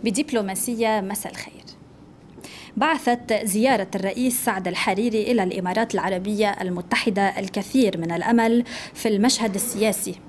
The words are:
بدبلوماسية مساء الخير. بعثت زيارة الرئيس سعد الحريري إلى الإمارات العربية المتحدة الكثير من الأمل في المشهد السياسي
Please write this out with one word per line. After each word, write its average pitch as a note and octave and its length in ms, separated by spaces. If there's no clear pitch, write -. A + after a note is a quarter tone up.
بدبلوماسية A3 920
مساء F#3+ 300
الخير. - 220
بعثت A#3+ 560
زيارة G#3+ 520
الرئيس A#3 500
سعد F#3+ 220
الحريري G#3+ 640
إلى A3 120
الإمارات F#3 500
العربية G3 560
المتحدة F#3 720
الكثير F#3+ 760
من E3 140
الأمل A#3 520
في - 140
المشهد G#3 480
السياسي G3+ 600